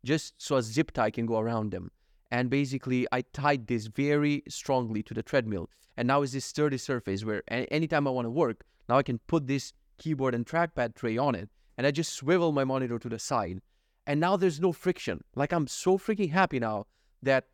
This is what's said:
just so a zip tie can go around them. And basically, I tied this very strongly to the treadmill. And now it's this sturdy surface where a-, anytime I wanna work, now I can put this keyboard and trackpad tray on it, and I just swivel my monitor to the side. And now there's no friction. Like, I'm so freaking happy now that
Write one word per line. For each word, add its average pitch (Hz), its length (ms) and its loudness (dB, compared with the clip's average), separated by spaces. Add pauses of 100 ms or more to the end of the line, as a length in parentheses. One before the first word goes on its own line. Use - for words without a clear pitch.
just 151 320 0
so - 180 -2
a 127 80 4
zip 113 280 0
tie 110 200 2
can 117 140 -2
go 113 140 0
around 110 320 0
them. 90 200 -8 (400)
And 123 180 0
basically, 127 600 0
I 127 100 0
tied 139 460 -2
this 113 200 -2
very 147 600 0
strongly 117 560 -2
to - 100 -12
the 117 100 -4
treadmill. 113 460 0 (280)
And 120 100 0
now 139 140 4
it's 139 100 -4
this 135 140 -4
sturdy 147 320 0
surface 110 480 -4
where 107 240 -4
a-, 123 240 -2
anytime 151 340 2
I 135 40 0
wanna 123 180 -2
work, 123 340 0 (240)
now 123 100 4
I 139 60 6
can 127 240 -2
put 156 200 2
this 135 260 -2 (240)
keyboard 135 360 0
and 120 120 -2
trackpad 160 500 -2
tray 113 220 -2
on 131 180 2
it, 98 140 -8 (280)
and 123 80 -2
I 147 60 4
just 151 220 -4
swivel 165 400 2
my 143 100 2
monitor 131 340 0
to 117 120 -8
the 113 100 -6
side. 95 400 -2 (480)
And 143 140 2
now 185 160 4
there's 170 240 2
no 180 100 2
friction. 160 500 -4 (140)
Like, 139 160 0
I'm 160 160 0
so 185 300 2
freaking 196 340 -2
happy 170 280 2
now 107 260 -4 (360)
that 131 320 2